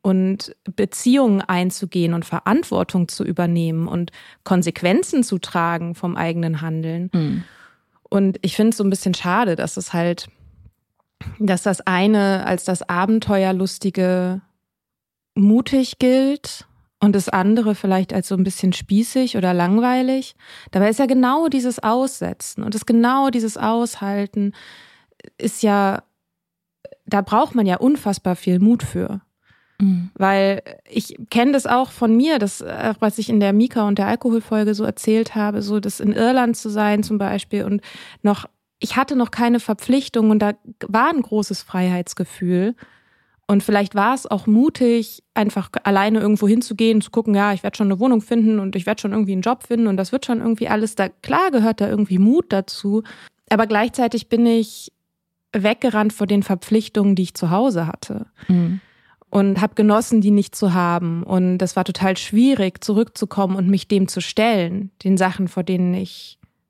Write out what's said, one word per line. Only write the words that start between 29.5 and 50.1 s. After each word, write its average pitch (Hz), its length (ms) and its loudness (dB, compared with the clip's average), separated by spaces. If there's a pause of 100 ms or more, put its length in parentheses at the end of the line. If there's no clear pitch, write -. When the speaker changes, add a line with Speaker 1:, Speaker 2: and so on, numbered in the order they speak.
Speaker 2:
Mhm. 185 340 0
Speaker 1:
Weil 196 480 0 (280)
ich - 260 -6 (140)
kenn 247 220 2
das 269 140 0
auch 254 260 0
von 226 240 2
mir, 285 240 4
das, 202 200 -4
äh, 208 380 -4
was 214 200 -2
ich 208 100 -6
in 226 100 2
der 196 140 2
Mika 220 340 2
und 202 120 0
der 196 100 0
Alkoholfolge 220 680 0
so 208 100 -6
erzählt 220 520 -2
habe, 208 260 -2
so 202 160 -2
das 202 220 -6
in 208 120 0
Irland 233 440 2
zu - 120 -10
sein 208 360 0
zum 214 140 -2
Beispiel 202 460 -4
und 202 160 -2 (420)
noch, 202 240 0 (340)
ich - 160 -6
hatte 269 180 0
noch 240 160 0
keine 233 300 2
Verpflichtung 233 680 0
und 214 100 4
da 208 140 0 (320)
war 226 240 2
ein 302 120 -2
großes 208 400 -4
Freiheitsgefühl. 180 1120 -2 (760)
Und 202 120 4
vielleicht 202 320 0
war 208 200 2
es 262 120 -8
auch 202 200 -4
mutig, 233 760 2 (100)
einfach 208 380 -2 (120)
alleine 208 380 2
irgendwo 208 260 2
hinzugehen, 220 540 2
zu - 100 -6
gucken, 214 240 0
ja, 202 200 2
ich 180 80 -8
werd - 160 -8
schon 214 80 2
eine 190 120 0
Wohnung 240 220 2
finden 220 380 2
und 190 180 -4
ich 175 80 -6
werd 214 160 -4
schon 196 120 -6
irgendwie 202 200 -2
einen 185 80 -2
Job 233 260 -2
finden 233 200 0
und 196 100 0
das 190 160 -4